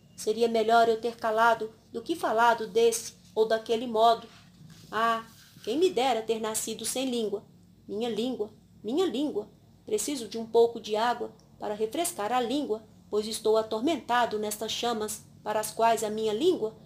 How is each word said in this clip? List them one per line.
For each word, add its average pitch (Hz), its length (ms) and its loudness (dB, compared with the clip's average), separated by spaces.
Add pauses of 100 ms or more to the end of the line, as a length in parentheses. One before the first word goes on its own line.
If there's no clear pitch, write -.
(140)
Seria 220 340 0
melhor 226 380 6
eu 226 140 2
ter 233 160 -4
calado 226 560 2 (180)
do 226 120 -10
que 330 120 -4
falado 226 520 2
desse 226 480 2 (200)
ou 220 140 2
daquele 226 380 0
modo. 226 420 4 (640)
Ah, 226 340 -2 (380)
quem 240 140 -2
me 359 100 4
dera 240 320 0
ter 220 200 -4
nascido 220 440 -6
sem 262 240 -4
língua!" 220 340 -2 (480)
Minha 220 180 -4
língua, 220 460 -4 (300)
minha 285 200 0
língua, 247 460 -4 (340)
preciso 220 440 -4
de 226 100 -8
um 226 80 -6
pouco 233 340 4
de 208 140 -6
água 226 400 -2 (240)
para 208 160 -6
refrescar 220 560 -4
a 254 100 0
língua, 226 440 -2 (260)
pois 208 160 -2
estou 220 300 0
atormentado 226 840 0
nestas 214 320 -6
chamas 220 560 -4 (160)
para 214 160 -2
as 214 140 -4
quais 226 320 2
a 208 40 -2
minha 214 240 -2
língua, 233 540 0